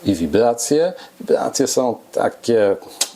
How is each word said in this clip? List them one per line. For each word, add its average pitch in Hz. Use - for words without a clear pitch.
i 98
wibracje. 120
Wibracje -
są 123
takie 107